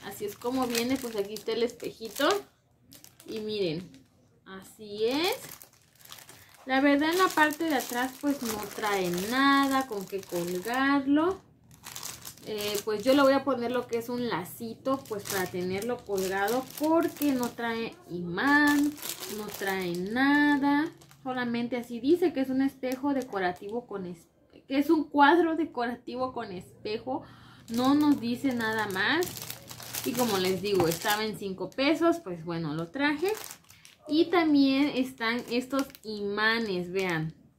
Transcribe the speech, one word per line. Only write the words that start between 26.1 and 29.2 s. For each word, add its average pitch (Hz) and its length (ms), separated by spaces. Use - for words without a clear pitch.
con 220 180
espejo. 214 720
No 247 260
nos 294 260
dice 240 320
nada 220 340
más. 220 380